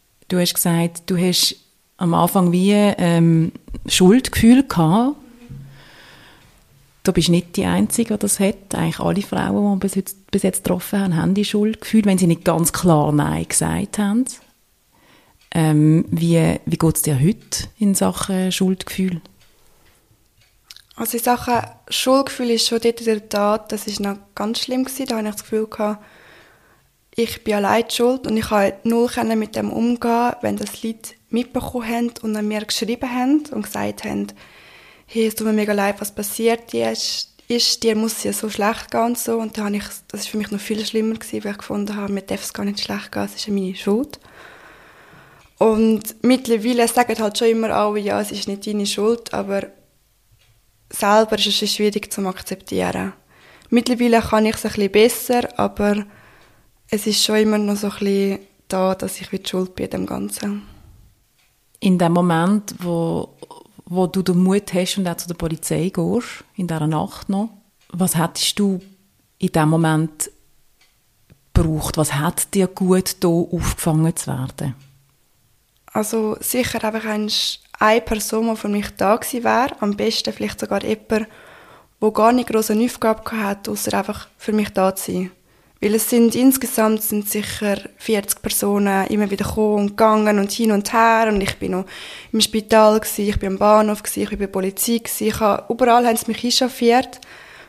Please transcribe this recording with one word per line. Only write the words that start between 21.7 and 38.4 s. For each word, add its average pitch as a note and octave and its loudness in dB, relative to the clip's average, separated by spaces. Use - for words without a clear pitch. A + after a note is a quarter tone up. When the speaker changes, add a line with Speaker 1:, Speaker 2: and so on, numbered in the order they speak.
Speaker 2:
Schuldgefühl C4 0
ist A3+ 2
schon A3+ 0
dort A#3 0
in A#3 -8
der G#3+ -2
Tat, G#3 0
das G#3 -8
ist G#3 -6
noch G3+ -4
ganz G#3+ -4
schlimm B3+ -2
gewesen. C4 -6
Da A#3 -2
habe G#3+ -4
ich G#3 -6
das - -14
Gefühl A3 -4
gehabt, G#3 -4
ich A3+ -4
bin G#3+ -2
allein G#3 2
schuld B3+ 0
und G#3+ 0
ich A3 -2
konnte G3 2
null A#3 2
können A3+ -2
mit G#3+ -6
dem G#3 -2
umgehen, A#3+ 0
wenn G#3 -2
das G#3+ -8
Leute A3 -10
mitbekommen B3 -4
haben A#3 -2
und G#3+ -4
an G#3 -2
mir G#3+ -4
geschrieben A#3+ -4
haben B3+ 2
und G#3+ -6
gesagt G#3 -6
haben, G3+ -6
«Hey, A3+ 0
es A3 -2
tut A3 -4
mir A3 2
mega G#3+ 2
leid, G3+ 0
was - -10
passiert A3+ -2
ist, - -4
ist, - 0
dir A3 2
muss A3 -2
es - -6
ja G3+ -2
so G#3+ -6